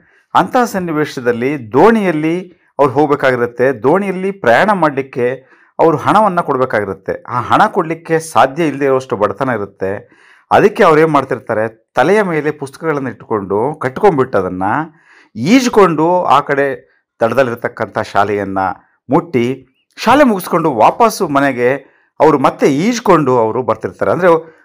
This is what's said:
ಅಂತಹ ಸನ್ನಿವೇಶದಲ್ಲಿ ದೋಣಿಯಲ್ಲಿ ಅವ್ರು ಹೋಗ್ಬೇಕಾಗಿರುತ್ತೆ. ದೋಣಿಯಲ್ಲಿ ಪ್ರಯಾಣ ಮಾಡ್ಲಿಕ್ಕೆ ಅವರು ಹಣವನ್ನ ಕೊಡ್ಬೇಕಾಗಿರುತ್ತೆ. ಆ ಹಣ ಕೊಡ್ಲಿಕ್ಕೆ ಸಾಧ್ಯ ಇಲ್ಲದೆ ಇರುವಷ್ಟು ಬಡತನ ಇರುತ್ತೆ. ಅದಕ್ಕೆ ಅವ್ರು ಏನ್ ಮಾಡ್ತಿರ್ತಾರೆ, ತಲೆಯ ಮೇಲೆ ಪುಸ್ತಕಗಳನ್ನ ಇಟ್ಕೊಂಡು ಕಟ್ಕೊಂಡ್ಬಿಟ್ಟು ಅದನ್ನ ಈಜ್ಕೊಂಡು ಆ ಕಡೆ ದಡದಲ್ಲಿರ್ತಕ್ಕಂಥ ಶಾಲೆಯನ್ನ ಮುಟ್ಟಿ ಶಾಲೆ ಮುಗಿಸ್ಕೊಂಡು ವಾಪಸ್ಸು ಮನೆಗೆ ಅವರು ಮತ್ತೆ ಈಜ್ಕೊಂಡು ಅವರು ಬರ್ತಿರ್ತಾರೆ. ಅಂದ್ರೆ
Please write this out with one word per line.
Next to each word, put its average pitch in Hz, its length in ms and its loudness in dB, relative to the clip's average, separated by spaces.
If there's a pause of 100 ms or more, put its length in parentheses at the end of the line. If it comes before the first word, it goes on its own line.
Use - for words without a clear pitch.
(340)
ಅಂತಹ 190 320 2
ಸನ್ನಿವೇಶದಲ್ಲಿ 143 1040 -4
ದೋಣಿಯಲ್ಲಿ 175 840 2 (260)
ಅವ್ರು 139 140 2
ಹೋಗ್ಬೇಕಾಗಿರುತ್ತೆ. 127 880 0
ದೋಣಿಯಲ್ಲಿ 185 480 0
ಪ್ರಯಾಣ 165 400 2
ಮಾಡ್ಲಿಕ್ಕೆ 135 800 -4 (300)
ಅವರು 156 180 4
ಹಣವನ್ನ 175 440 0
ಕೊಡ್ಬೇಕಾಗಿರುತ್ತೆ. 123 880 -4
ಆ 120 140 -4
ಹಣ 151 260 2
ಕೊಡ್ಲಿಕ್ಕೆ 160 520 -4
ಸಾಧ್ಯ 151 480 0
ಇಲ್ಲದೆ 139 180 -4
ಇರುವಷ್ಟು 131 320 -2
ಬಡತನ 107 320 -2
ಇರುತ್ತೆ. 101 760 -8 (280)
ಅದಕ್ಕೆ 170 320 4
ಅವ್ರು 156 180 6
ಏನ್ 160 80 4
ಮಾಡ್ತಿರ್ತಾರೆ, 120 840 -4
ತಲೆಯ 180 260 2
ಮೇಲೆ 156 300 -2
ಪುಸ್ತಕಗಳನ್ನ 147 560 -8
ಇಟ್ಕೊಂಡು 110 680 -4
ಕಟ್ಕೊಂಡ್ಬಿಟ್ಟು 131 640 0
ಅದನ್ನ 92 260 -4 (720)
ಈಜ್ಕೊಂಡು 180 880 2
ಆ 135 160 2
ಕಡೆ 139 500 -4 (320)
ದಡದಲ್ಲಿರ್ತಕ್ಕಂಥ 117 800 -2
ಶಾಲೆಯನ್ನ 101 580 -2 (520)
ಮುಟ್ಟಿ 135 560 -2 (320)
ಶಾಲೆ 269 260 2
ಮುಗಿಸ್ಕೊಂಡು 185 480 0
ವಾಪಸ್ಸು 170 560 2
ಮನೆಗೆ 139 480 0 (440)
ಅವರು 151 200 -2
ಮತ್ತೆ 160 360 0
ಈಜ್ಕೊಂಡು 160 640 0
ಅವರು 110 260 -2
ಬರ್ತಿರ್ತಾರೆ. 101 480 -4
ಅಂದ್ರೆ 175 180 2 (360)